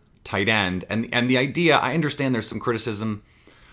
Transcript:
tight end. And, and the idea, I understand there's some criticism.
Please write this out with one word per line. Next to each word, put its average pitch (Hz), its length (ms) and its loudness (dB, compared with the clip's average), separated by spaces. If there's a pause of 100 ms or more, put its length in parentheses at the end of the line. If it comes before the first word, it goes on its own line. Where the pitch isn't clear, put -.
(240)
tight 101 240 -2
end. 92 420 0
And, 113 240 -2
and 123 160 0
the 127 80 4
idea, 143 380 2
I 127 180 2
understand 143 400 0
there's 110 140 -2
some 104 140 -6
criticism. 110 600 -2 (500)